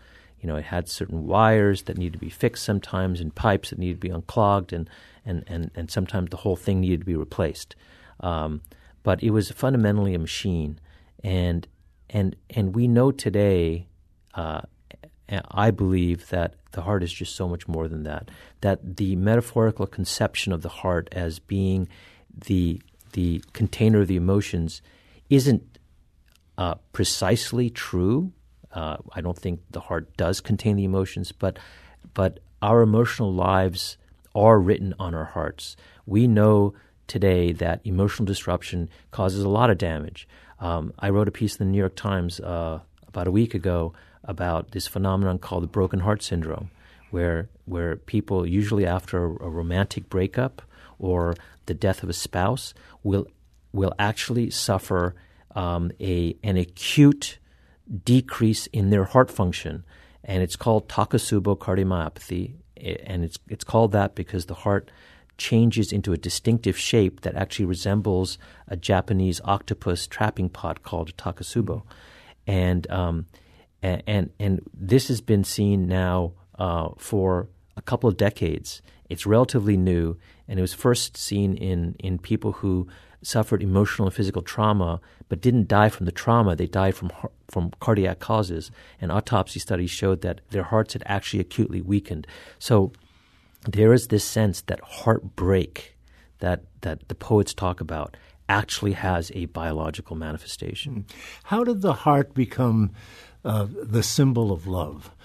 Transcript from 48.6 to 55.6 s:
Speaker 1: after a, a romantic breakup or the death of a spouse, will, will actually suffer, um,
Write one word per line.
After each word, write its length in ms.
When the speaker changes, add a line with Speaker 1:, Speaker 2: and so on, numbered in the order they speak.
Speaker 1:
after 400
a, 200
a 40
romantic 600
breakup 520
or 360
the 80
death 300
of 60
a 40
spouse, 600
will, 240
will 260
actually 500
suffer, 640
um, 460